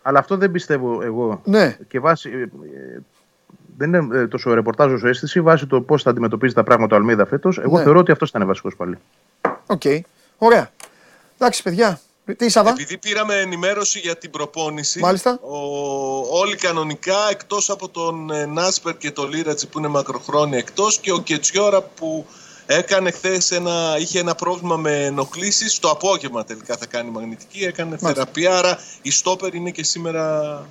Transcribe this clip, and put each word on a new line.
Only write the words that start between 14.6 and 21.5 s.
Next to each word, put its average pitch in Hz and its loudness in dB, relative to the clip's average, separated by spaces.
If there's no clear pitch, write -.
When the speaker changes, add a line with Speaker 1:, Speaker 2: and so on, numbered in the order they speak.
Speaker 2:
Μάλιστα. 190 0
Speaker 3:
ο, 143 -10
όλοι 202 0
κανονικά, 160 -2
εκτός 202 -4
από 185 -8
τον, 165 -6
ε, 151 -4
Νάσπερ 165 -4
και 147 -8
τον 139 -6
Λίρατζι 151 -4
που - -12
είναι 151 -4
μακροχρόνια 143 -2
εκτός, - -2
και 190 -4
ο 165 0
Κετζιόρα 190 0